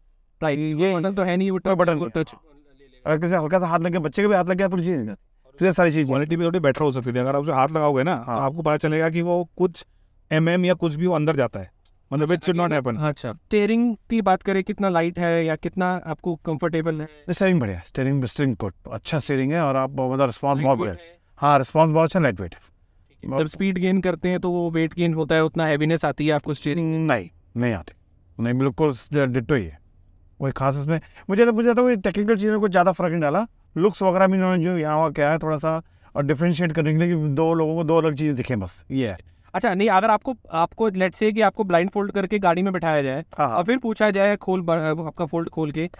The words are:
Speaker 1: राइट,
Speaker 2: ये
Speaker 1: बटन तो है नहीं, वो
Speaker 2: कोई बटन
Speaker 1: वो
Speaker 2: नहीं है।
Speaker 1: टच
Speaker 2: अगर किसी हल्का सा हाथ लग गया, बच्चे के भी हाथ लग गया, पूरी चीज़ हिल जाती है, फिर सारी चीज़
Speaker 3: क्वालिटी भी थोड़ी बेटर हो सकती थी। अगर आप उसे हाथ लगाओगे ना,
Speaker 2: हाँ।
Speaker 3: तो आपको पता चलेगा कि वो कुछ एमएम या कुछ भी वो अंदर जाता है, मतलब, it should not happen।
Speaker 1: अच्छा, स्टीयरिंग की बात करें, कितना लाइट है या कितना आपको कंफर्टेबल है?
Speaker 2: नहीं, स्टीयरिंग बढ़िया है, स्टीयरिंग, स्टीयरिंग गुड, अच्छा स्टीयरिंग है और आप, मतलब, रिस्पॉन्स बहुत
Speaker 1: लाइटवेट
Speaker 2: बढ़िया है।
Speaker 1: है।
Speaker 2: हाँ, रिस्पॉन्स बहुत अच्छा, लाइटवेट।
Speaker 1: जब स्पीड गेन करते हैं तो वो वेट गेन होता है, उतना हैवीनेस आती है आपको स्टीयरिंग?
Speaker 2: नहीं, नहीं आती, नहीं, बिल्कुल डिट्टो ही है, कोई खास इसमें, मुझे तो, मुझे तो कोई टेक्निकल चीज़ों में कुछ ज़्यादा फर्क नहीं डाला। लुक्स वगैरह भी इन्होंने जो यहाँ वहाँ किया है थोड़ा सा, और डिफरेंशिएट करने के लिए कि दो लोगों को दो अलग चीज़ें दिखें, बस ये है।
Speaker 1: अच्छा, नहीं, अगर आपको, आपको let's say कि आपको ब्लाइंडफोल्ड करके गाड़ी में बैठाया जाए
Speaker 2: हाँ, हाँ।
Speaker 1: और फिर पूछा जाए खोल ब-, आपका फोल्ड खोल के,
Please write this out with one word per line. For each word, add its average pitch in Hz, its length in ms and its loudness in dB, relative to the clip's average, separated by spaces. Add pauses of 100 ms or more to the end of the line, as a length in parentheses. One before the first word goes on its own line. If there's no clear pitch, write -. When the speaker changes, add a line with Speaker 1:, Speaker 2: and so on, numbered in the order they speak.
(420)
Speaker 1:
राइट, 147 160 0
Speaker 2:
ये 156 380 0
Speaker 1:
बटन 190 180 -2
तो 190 80 0
है 175 140 0
नहीं, 190 140 0
वो 185 80 -2
Speaker 2:
कोई 190 160 0
बटन 175 200 4
Speaker 1:
वो 151 100 -2
Speaker 2:
नहीं - 120 -6
है। 160 60 0
Speaker 1:
टच - 120 -12 (720)
Speaker 2:
अगर 156 120 2
किसी 170 160 0
हल्का 165 240 2
सा 180 80 -2
हाथ 165 120 0
लग 170 120 -2
गया, 175 100 0
बच्चे 156 220 -2
के 208 60 4
भी 208 60 4
हाथ 180 100 2
लग 185 120 0
गया, 190 120 0
पूरी 180 140 -2
चीज़ 175 140 -2
हिल 120 100 -4
जाती 104 200 -14 (200)
है, 131 120 -20
फिर 185 140 4
सारी 170 200 4
चीज़ 151 140 2
Speaker 3:
क्वालिटी 147 300 0
भी 170 80 0
थोड़ी 170 160 0
बेटर 139 200 2
हो 147 120 2
सकती 127 200 -4
थी। 123 60 -2
अगर 131 180 0
आप 143 60 0
उसे 156 100 -4
हाथ 135 160 2
लगाओगे 147 340 2
ना, 170 120 0
Speaker 2:
हाँ। 120 220 -4
Speaker 3:
तो 123 60 0
आपको 147 200 -2
पता 151 140 2
चलेगा 160 340 0
कि 170 120 -2
वो 175 340 -2
कुछ 175 300 -2 (460)
एमएम 170 320 2
या 180 100 4
कुछ 170 200 -2
भी 160 120 -2
वो 180 80 2
अंदर 151 220 0
जाता 117 240 -2
है, 92 100 -14 (420)
मतलब, 147 160 0
it 175 100 2
should 175 220 0
not 175 100 0
happen। 127 280 -2
Speaker 1:
अच्छा, 147 340 -4
स्टीयरिंग 220 640 0 (140)
की 226 120 0
बात 190 200 2
करें, 190 220 0
कितना 202 240 -2
लाइट 170 300 0
है 170 280 0
या 156 100 -2
कितना 180 500 -4
आपको 160 280 -6
कंफर्टेबल 160 600 -4
है? 151 100 -8
Speaker 2:
नहीं, 151 280 -10
स्टीयरिंग 185 280 2
बढ़िया 101 160 -2
है, 87 100 -12
स्टीयरिंग, 135 380 -2
स्टीयरिंग 127 360 -2
गुड, 98 120 -4 (200)
अच्छा 135 260 -4
स्टीयरिंग 135 340 -2
है 170 80 0
और 139 160 0
आप, 131 140 -2
मतलब, 135 320 -2
रिस्पॉन्स 135 400 0
बहुत 131 160 2
Speaker 1:
लाइटवेट - 0 -
Speaker 2:
बढ़िया 104 260 -6
है। - 60 -20
Speaker 1:
है। - 80 -20 (180)
Speaker 2:
हाँ, 143 220 4
रिस्पॉन्स 156 340 2
बहुत 160 120 4
अच्छा, 165 140 0
लाइटवेट। 101 360 -2 (720)
Speaker 1:
जब 139 200 -2
स्पीड 190 320 -4
गेन 185 220 2
करते 180 280 -2
हैं 180 120 -2
तो 185 100 -4
वो 175 200 -2
वेट 160 240 -2
गेन 170 200 0
होता 160 200 0
है, 160 100 4
उतना 160 220 -2
हैवीनेस 156 380 0
आती 147 220 -2
है 156 60 4
आपको 147 220 -2
स्टीयरिंग? 160 520 -2
Speaker 2:
नहीं, 110 220 0 (280)
नहीं 120 160 0
आती, 92 200 -10 (500)
नहीं, 120 120 -2
बिल्कुल 135 400 0 (180)
डिट्टो 135 420 0
ही 113 100 0
है, 78 140 -14 (600)
कोई 135 140 -4
खास 135 240 -2
इसमें, 151 240 -2 (300)
मुझे 214 160 4
तो, 233 60 4
मुझे 233 220 2
तो 240 80 2
कोई 247 140 2
टेक्निकल 208 400 0
चीज़ों 208 140 -2
में 214 100 0
कुछ 208 100 0
ज़्यादा 180 220 4
फर्क 175 180 -2
नहीं 165 100 -2
डाला। 160 260 0 (300)
लुक्स 185 260 0
वगैरह 190 240 4
भी 190 80 2
इन्होंने 185 300 2
जो 180 140 0
यहाँ 151 180 -2
वहाँ 156 160 2
किया 147 180 2
है 160 80 2
थोड़ा 156 180 -2
सा, 160 260 -2 (340)
और 143 60 0
डिफरेंशिएट 156 500 0
करने 156 200 0
के 156 60 2
लिए 175 100 2
कि 156 200 0
दो 160 260 2
लोगों 160 200 0
को 170 100 -2
दो 160 140 4
अलग 156 160 2
चीज़ें 147 220 -2
दिखें, 117 240 -2
बस - 300 -10
ये 131 180 -2
है। 90 100 -8 (360)
Speaker 1:
अच्छा, 196 200 0
नहीं, 202 140 2
अगर 202 220 4
आपको, 220 240 0 (180)
आपको 170 380 0
let's 185 240 0
say 214 200 0
कि 220 60 0
आपको 214 240 2
ब्लाइंडफोल्ड 190 480 0
करके 202 260 -2
गाड़ी 180 240 2
में 196 100 0
बैठाया 165 300 0
जाए 135 220 -4 (140)
Speaker 2:
हाँ, 147 100 2
हाँ। 113 80 -2
Speaker 1:
और 175 80 2
फिर 240 140 2
पूछा 220 320 0
जाए 196 260 2
खोल 190 240 -2
ब-, 170 100 -2 (360)
आपका 156 200 -6
फोल्ड 165 220 -4
खोल 160 220 -4
के, 156 300 -6